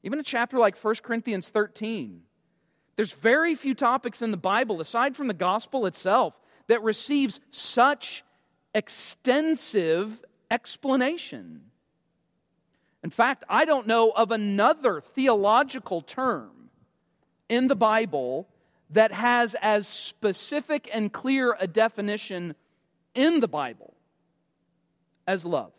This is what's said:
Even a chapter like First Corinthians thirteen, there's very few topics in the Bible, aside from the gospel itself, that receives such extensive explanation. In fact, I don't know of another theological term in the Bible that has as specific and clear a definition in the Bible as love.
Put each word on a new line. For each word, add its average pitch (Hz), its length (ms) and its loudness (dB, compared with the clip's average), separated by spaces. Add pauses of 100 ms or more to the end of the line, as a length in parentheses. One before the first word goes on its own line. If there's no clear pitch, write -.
Even 240 160 -6
a 294 60 -8
chapter 240 340 -2
like 220 180 4
First 220 260 -4
Corinthians 226 460 -6
thirteen, 202 720 -4 (760)
there's 214 160 -2
very 302 420 2
few 269 200 -4
topics 247 460 -2
in 226 120 -4
the 202 40 -4
Bible, 196 460 -2
aside 247 340 -2
from 277 120 -6
the 208 60 -4
gospel 196 520 -2
itself, 185 520 0 (280)
that 226 160 2
receives 233 580 -2 (100)
such - 720 0 (520)
extensive 220 1500 -2 (280)
explanation. 247 1120 -4 (1400)
In 175 60 -6
fact, 247 400 0
I 262 160 4
don't 269 200 2
know 226 240 4
of 208 220 2
another 214 680 2
theological 226 1000 2
term 170 680 -6 (800)
in 254 180 2
the 262 80 4
Bible 185 720 0 (420)
that 214 220 4
has 233 480 0
as 208 260 2
specific - 1040 -6
and 214 200 -4
clear 262 480 0
a 190 60 -2
definition 202 880 -2 (600)
in 302 260 4
the 226 80 2
Bible 139 440 -8 (1300)
as 185 180 -4
love. 139 340 -4